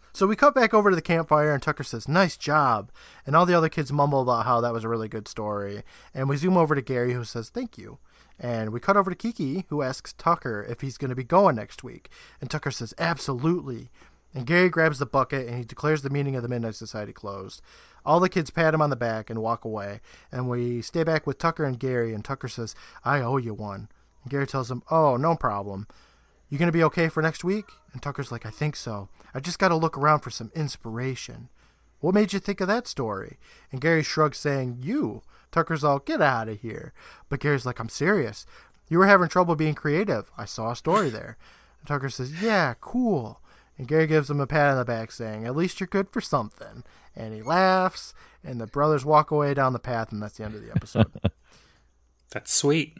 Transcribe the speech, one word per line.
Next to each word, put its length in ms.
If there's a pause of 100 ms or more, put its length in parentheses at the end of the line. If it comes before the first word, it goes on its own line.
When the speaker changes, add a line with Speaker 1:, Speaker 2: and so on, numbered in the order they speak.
(140)
Speaker 1:
So 140
we 100
cut 180
back 180
over 160
to 60
the 60
campfire, 520
and 80
Tucker 220
says, 240
"Nice 300
job." 540 (340)
And 100
all 100
the 120
other 120
kids 240
mumble 280
about 240
how 160
that 120
was 120
a 40
really 200
good 180
story. 560 (300)
And 160
we 80
zoom 200
over 180
to 60
Gary, 320
who 120
says, 240
"Thank 280
you." 220 (400)
And 340
we 80
cut 160
over 120
to 60
Kiki, 540
who 120
asks 320
Tucker 540
if 140
he's 160
gonna 180
be 80
going 340
next 260
week. 260 (320)
And 80
Tucker 220
says, 260
"Absolutely." 920 (440)
And 140
Gary 220
grabs 300
the 60
bucket, 420
and 120
he 40
declares 380
the 80
meeting 260
of 80
the 60
Midnight 260
Society 380
closed. 480 (440)
All 140
the 80
kids 220
pat 240
him 80
on 80
the 80
back 320
and 120
walk 220
away. 380 (280)
And 200
we 320
stay 240
back 220
with 100
Tucker 260
and 160
Gary, 340
and 120
Tucker 240
says, 260 (300)
"I 160
owe 160
you 160
one." 340 (360)
And 80
Gary 160
tells 240
him, 180
"Oh, 280
no 180
problem. 520 (640)
You 80
gonna 140
be 140
okay 240
for 120
next 220
week?" 220 (280)
And 80
Tucker's 300
like, 140
"I 60
think 240
so. 340 (240)
I 60
just 200
gotta 160
look 220
around 220
for 120
some 240
inspiration." 960 (500)
"What 160
made 180
you 60
think 220
of 60
that 200
story?" 500 (340)
And 100
Gary 220
shrugs, 340
saying, 440
"You." 400 (300)
Tucker's 320
all, 160
"Get 220
outta 320
here." 400 (360)
But 100
Gary's 260
like, 140
"I'm 100
serious. 560 (440)
You 80
were 100
having 220
trouble 260
being 200
creative. 600
I 80
saw 260
a 40
story 340
there." 280 (420)
And 80
Tucker 220
says, 320
"Yeah, 400
cool." 580 (380)
And 100
Gary 200
gives 220
him 100
a 80
pat 240
on 60
the 80
back, 260
saying, 340
"At 100
least 240
you're 80
good 220
for 120
something." 600 (320)
And 180
he 80
laughs, 720 (300)
and 180
the 60
brothers 380
walk 260
away 220
down 200
the 60
path, 320
and 100
that's 160
the 60
end 120
of 100
the 60
episode. 400 (120)
Speaker 2:
<laughs> 80 (1000)
Speaker 3:
That's 200
sweet. 480